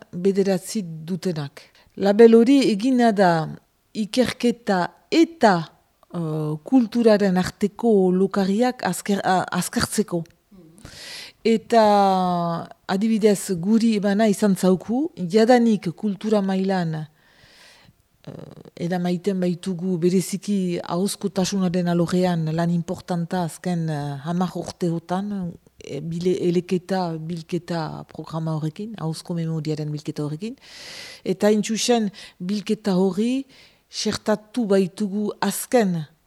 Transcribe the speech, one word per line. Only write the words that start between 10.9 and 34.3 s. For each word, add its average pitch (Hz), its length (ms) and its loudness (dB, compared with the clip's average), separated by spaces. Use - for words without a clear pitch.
Eta 226 360 4
adibidez 202 760 2
guri 220 360 2
emana 202 300 2
izan 202 280 2
zauku, 202 600 0
jadanik 214 800 4
kultura 214 460 -2
mailan, 190 560 -2
eh, - 1400 -20
eramaiten 180 640 -2
baitugu 180 580 -2
bereziki 180 840 0
ahozkotasunaren 185 1040 -2
alorrean 175 680 0
lan 170 180 0
importanta 175 720 -4
azken, 165 440 -4
eh, 143 360 -6
hamar 175 300 -2
urteotan, 180 960 -6
eh, - 220 -12
bile-, 170 340 -2
eleketa, 180 680 -2
bilketa 160 960 -8
programa 160 460 -6
horrekin, 180 400 -8
ahozko 160 360 -8
memoriaren 156 580 -4
bilketa 151 340 -6
horrekin. 165 320 -8
Eta 190 240 0
hain 214 160 2
zuzen 220 480 0
bilketa 202 540 -2
hori 208 480 0
xertatu 214 800 -4